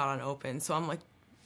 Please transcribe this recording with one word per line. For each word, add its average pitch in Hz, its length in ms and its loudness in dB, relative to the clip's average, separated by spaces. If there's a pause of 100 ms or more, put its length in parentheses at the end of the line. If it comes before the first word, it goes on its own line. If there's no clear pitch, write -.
on 135 160 2
open. 135 380 -2
So 151 160 0
I'm 165 120 2
like, 160 120 0 (460)